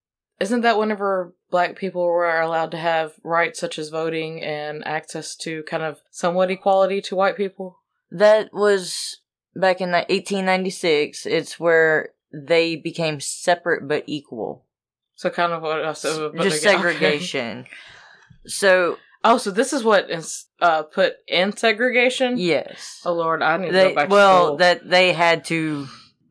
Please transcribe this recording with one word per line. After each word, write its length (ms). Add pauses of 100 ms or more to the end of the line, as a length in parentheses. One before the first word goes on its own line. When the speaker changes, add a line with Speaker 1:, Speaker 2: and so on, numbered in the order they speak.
(400)
Speaker 1:
isn't 220
that 160
whenever 560 (160)
black 260
people 280
were 360
allowed 320
to 40
have 360 (100)
rights 380
such 180
as 100
voting 540
and 420
access 520
to 260
kind 220
of 160 (100)
somewhat 400
equality 520
to 120
white 220
people? 420 (320)
Speaker 2:
That 420
was 680 (360)
back 260
in 120
the 200
eighteen 340
ninety-six. 800
It's 340
where 500 (220)
they 420
became 460
separate 680
but 220
equal. 560 (500)
Speaker 1:
So 160
kind 220
of 100
what 220
I 80
said 280
about 220
Speaker 2:
Just 220
Speaker 1:
the, 40
<laughs> 60
okay. 20
Speaker 2:
segregation. 880 (800)
So 520 (280)
Speaker 1:
Oh, 120
so 120
this 220
is 120
what 260
is, 360 (140)
uh, 220
put 320 (120)
in 300
segregation? 800
Speaker 2:
Yes. 680
Speaker 1:
Oh, 80
Lord, 280
I 140
need 120
to 40
Speaker 2:
They, 180
Speaker 1:
go 40
back 160
Speaker 2:
well, 300
Speaker 1:
to 80
school. 100
Speaker 2:
that 320
they 240
had 320
to, 400 (440)